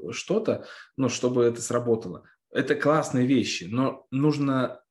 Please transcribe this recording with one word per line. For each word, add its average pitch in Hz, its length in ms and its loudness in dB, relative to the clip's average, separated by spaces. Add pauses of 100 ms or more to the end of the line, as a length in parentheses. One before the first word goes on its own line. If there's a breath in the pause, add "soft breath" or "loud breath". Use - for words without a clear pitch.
(120)
что-то, - 540 -2 (320 loud breath)
ну, 131 120 0
чтобы 123 360 2
это 117 160 0
сработало. 117 640 -2 (280 soft breath)
Это 135 240 0
классные 143 520 2
вещи, 113 380 2
но 127 460 -2
нужно, 135 800 0